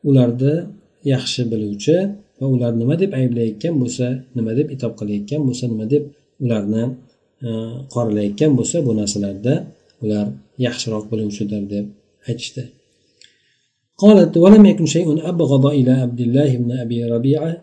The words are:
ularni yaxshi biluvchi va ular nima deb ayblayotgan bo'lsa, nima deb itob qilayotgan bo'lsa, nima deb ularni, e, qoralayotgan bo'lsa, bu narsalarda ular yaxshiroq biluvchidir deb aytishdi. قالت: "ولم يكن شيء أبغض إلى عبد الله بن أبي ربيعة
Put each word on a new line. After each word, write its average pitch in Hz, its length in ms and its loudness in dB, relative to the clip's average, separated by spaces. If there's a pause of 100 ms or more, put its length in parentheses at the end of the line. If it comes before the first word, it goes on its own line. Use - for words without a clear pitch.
ularni 131 500 2 (480)
yaxshi 127 460 -4
biluvchi 107 500 -2 (380)
va 131 120 -8
ular 120 280 0
nima 120 220 0
deb 190 160 -2
ayblayotgan 120 680 -2
bo'lsa, 123 260 -2 (280)
nima 110 220 -4
deb 151 160 0
itob 127 260 -6
qilayotgan 104 480 -6
bo'lsa, 127 220 -4
nima 110 200 -6
deb 143 160 0 (360)
ularni, 110 440 -2 (580)
e, 120 80 -8 (400)
qoralayotgan 107 680 0
bo'lsa, 123 280 -2
bu 120 140 0
narsalarda 104 560 -4 (480)
ular 104 240 -2 (320)
yaxshiroq 113 500 -4
biluvchidir 104 640 -6
deb 104 160 -6 (400)
aytishdi. - 380 -10 (1400)
قالت: 196 380 8
"ولم 202 280 10
يكن 165 200 4
شيء 165 220 0 (220)
أبغض 139 360 2
إلى 139 260 2
عبد 123 300 0
الله 131 360 2
بن 120 140 -2
أبي 120 340 -4
ربيعة 135 460 0 (120)